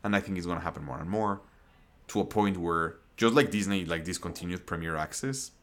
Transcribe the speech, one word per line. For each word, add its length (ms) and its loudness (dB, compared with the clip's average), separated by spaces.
And 140 0
I 60 4
think 160 -4
it's 100 -4
gonna 140 -2
happen 240 -6
more 120 -8
and 120 -6
more 320 0
to 140 0
a 40 2
point 320 2
where, 380 0
just 180 6
like 160 6
Disney, 320 0
like, 220 -2
discontinued 600 -6
Premier 300 -4
Access 560 -4